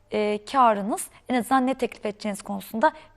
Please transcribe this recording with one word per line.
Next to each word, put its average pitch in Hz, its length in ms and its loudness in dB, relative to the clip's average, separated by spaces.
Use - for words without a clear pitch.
e, 208 340 -2
karınız. 233 640 2
En 247 60 0
azından 254 320 2
ne 262 80 0
teklif 247 320 -6
edeceğiniz 208 360 -8
konusunda 226 500 -2